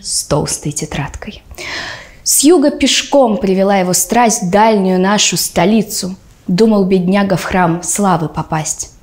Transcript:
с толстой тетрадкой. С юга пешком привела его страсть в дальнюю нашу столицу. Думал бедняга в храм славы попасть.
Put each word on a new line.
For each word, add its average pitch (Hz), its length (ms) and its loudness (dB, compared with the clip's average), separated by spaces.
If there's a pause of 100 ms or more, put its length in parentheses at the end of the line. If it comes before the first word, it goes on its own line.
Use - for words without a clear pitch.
с - 220 -6
толстой 151 480 -4
тетрадкой. - 720 -10 (800)
С - 200 0
юга 294 280 6
пешком 262 680 0
привела 190 400 2
его 180 160 0
страсть 226 480 0
в 180 80 -4
дальнюю 196 500 2
нашу 196 380 0
столицу. 190 760 0 (320)
Думал 202 380 4
бедняга 190 520 0
в - 60 -6
храм 170 400 0
славы 180 440 -2
попасть. - 640 -8 (120)